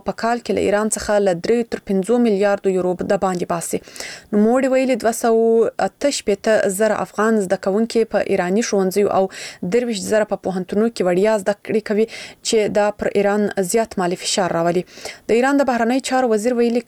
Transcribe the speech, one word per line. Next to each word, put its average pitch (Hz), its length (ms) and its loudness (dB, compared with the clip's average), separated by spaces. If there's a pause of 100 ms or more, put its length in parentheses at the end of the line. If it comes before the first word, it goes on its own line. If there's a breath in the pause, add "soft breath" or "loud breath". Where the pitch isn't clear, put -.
په - 160 -6
کال 233 220 -2
کې 196 140 0
له 180 100 2
ایران 208 260 0
څخه 208 300 0
له 180 100 2 (120)
دریو 233 260 2
تر - 160 -6
پنځو 208 380 0
میلیاردو 196 480 2
یورو 180 260 0
د 196 240 -2
باندې 185 260 -2
باسي. 175 300 -6 (500 loud breath)
نوموړي 240 440 4
ویلي 262 280 2
دوه 226 160 2
سوه 226 500 4 (200)
اته - 300 -2
شپېته 208 600 0
زره 214 260 0
افغان 220 380 0
زده 185 240 -2
کوونکي 226 480 0
په - 160 0
ایراني 190 380 0
ښوونځیو 196 500 0
او 190 100 0 (460 loud breath)
درویشت 226 380 -2
زره 214 200 0
په - 140 -6
پوهنتونونو 190 480 -2
کې 196 140 -2
وړیا 208 340 2
زده 202 100 0 (120)
کړې 214 220 -2
کوي 214 160 2 (420 loud breath)
چې 214 300 0
دا 208 60 2 (160)
پر - 100 -2 (100)
ایران 202 260 2 (260)
زیات 226 300 -2
مالي 180 220 -2
فشار 175 340 -2
راولي. 175 260 0 (480 loud breath)
د 214 60 4
ایران 262 240 2
د 254 80 2
بهرنیو 240 400 0
چارو 254 240 0
وزیر 220 260 0
ویلي 240 300 2